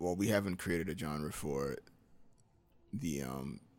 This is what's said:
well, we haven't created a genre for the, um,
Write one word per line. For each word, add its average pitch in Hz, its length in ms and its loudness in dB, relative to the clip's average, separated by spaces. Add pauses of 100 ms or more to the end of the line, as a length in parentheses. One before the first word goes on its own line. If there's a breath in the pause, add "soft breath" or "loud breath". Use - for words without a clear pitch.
well, 87 160 2
we 98 100 4
haven't 101 300 4
created 85 320 0
a 76 100 -4
genre 76 340 -2
for 69 440 0 (1160)
the, 76 300 -2
um, 65 380 -6 (180)